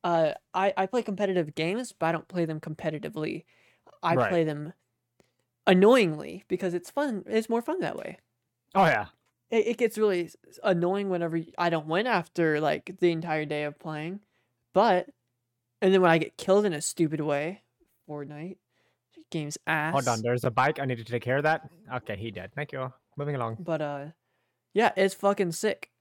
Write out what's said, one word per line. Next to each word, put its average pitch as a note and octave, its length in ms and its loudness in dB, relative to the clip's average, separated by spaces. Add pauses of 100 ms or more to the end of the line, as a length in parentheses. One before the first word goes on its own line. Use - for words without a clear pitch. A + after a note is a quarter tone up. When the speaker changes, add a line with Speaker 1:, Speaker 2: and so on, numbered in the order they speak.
Speaker 1:
Uh, E3 300 2 (200)
I, F#3+ 240 0
I F#3+ 80 0
play A#3 160 -2
competitive F#3+ 540 -2
games, G3 420 -4
but E3 100 -4
I E3 40 2
don't E3 160 -4
play F3 180 -2
them D#3 140 -6
competitively. D#3 840 -6 (580)
I E3+ 120 2
Speaker 2:
Right. G#2+ 140 2
Speaker 1:
play E3+ 140 2
them D3+ 300 -4 (920)
annoyingly F#3 840 6
because F3+ 260 -4
it's F3 180 -6
fun. C#4 340 -2
It's A3 240 -2
more A#3 120 0
fun E4 200 -4
that - 160 -4
way. - 220 -12 (560)
Speaker 2:
Oh, F#3+ 100 6
yeah. A2 220 2 (420)
Speaker 1:
It, A3 180 2
it A#3 100 -2
gets A3+ 200 0
really F#3+ 280 2
s-, - 100 -20 (280)
annoying F#3+ 460 0
whenever E3+ 280 -2
y-, D#3+ 100 -4 (100)
I F3 120 2
don't D#3 180 -2
win F3+ 180 0
after, E3 540 0
like, D#3 400 -2
the F3 120 4
entire D#3+ 340 -4
day D3 180 -4
of D3 160 -8
playing. D#3+ 400 -8 (540)
But, F#3+ 360 4 (720)
and F#3+ 120 6
then F#3+ 80 6
when E3+ 100 8
I E3 80 6
get - 180 -6
killed G3+ 280 4
in F3+ 80 0
a D3+ 80 -4
stupid D#3 400 -2
way, D3+ 420 -2 (460)
Fortnite, D3 480 -12 (720)
game's D3 340 -6
ass. D#3 280 0
Speaker 2:
Hold C3+ 160 0
on, A2+ 120 0
there's A#2+ 220 0
a B2+ 80 0
bike. C3+ 280 2
I C#3 60 -4
need B2+ 120 -4
to A2+ 80 -14
take A#2 180 -4
care B2+ 140 0
of D3 60 -2
that. D#3 240 0 (280)
Okay, A2 220 -6
he A2 120 -8
dead. F#2 240 -12
Thank D3 200 -8
you. C3 200 -8 (240)
Moving C#3+ 180 -4
along. A2+ 240 -4
Speaker 1:
But, D#3+ 220 -4
uh, C#3+ 240 -6 (680)
yeah, A3 240 4
it's F#3+ 180 2
fucking G3+ 380 0
sick. - 360 -4 (120)